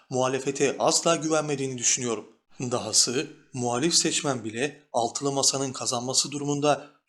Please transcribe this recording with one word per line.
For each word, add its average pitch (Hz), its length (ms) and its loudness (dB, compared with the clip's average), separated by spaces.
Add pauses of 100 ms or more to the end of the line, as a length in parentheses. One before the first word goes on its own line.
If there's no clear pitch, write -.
(100)
muhalefete 131 680 0
asla 165 380 4
güvenmediğini 147 640 -2
düşünüyorum. 117 480 0 (340)
Dahası 120 680 0 (260)
muhalif 123 420 0
seçmen 143 500 0
bile 120 380 -4 (100)
altılı 131 400 0
masanın 135 400 0
kazanması 127 580 -2
durumunda 143 600 0 (180)